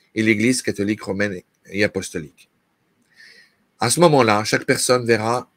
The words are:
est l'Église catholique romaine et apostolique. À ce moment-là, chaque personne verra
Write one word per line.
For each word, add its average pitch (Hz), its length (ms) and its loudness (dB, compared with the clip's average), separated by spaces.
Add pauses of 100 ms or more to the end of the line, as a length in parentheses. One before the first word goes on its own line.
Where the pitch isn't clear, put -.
(160)
est 110 60 -2
l'Église 110 400 0
catholique 104 400 -4
romaine 98 400 -6 (260)
et 98 160 -2
apostolique. 90 680 -8 (1300)
À 113 100 0
ce - 100 0
moment-là, 123 460 4
chaque - 200 -2
personne 123 400 0
verra 117 520 0